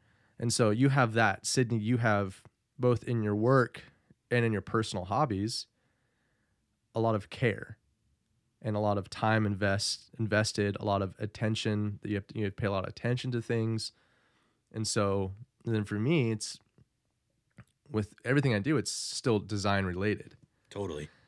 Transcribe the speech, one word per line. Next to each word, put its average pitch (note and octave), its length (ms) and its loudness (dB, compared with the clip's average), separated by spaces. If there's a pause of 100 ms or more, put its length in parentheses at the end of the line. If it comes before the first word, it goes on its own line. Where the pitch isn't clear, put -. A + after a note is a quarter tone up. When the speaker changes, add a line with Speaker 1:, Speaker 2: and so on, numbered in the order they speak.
(400)
Speaker 1:
And A#2+ 140 0
so A2+ 160 4
you B2 200 4
have B2+ 240 2
that, G#2+ 320 2
Sydney, A#2 340 2
you A#2 180 2
have G2+ 460 0 (340)
both B2 260 2
in A#2 200 -2
your G#2 120 0
work A#2+ 500 4 (440)
and A#2+ 160 2
in A2 60 2
your G2 100 0
personal G#2 440 -2
hobbies, A2 600 -2 (1300)
a A#2 60 -2
lot A2+ 160 2
of - 160 -6
care - 460 -2 (840)
and G#2+ 140 -4
a G#2 40 0
lot G#2 200 2
of F2+ 100 -10
time A2 380 2
invest-, G2 720 -2
invested, G#2 600 0
a A2 60 -8
lot G2+ 160 2
of F#2 160 -4
attention G#2+ 880 -2
that G#2 60 -8
you G#2 60 -2
have G2 120 -6
to, - 100 -10
you G#2+ 80 -2
have G2 100 -6
to - 60 -8
pay A2 60 -2
a G2 40 0
lot G2 120 -2
of - 60 -8
attention B2 420 -4
to A#2+ 100 -2
things. A2+ 520 -2 (760)
And A2 160 -6
so, G2 460 0 (320)
and A#2 80 0
then G#2+ 100 2
for G#2 160 -2
me, B2+ 320 2
it's, - 280 -6 (1300)
with G#2+ 240 -4 (100)
everything C3+ 300 2
I G2+ 60 2
do, C#3 180 0
it's G#2 140 -4
still - 480 -2
design G2 460 0
related. F#2 500 -4 (340)
Speaker 2:
Totally. D#2 400 -8 (180)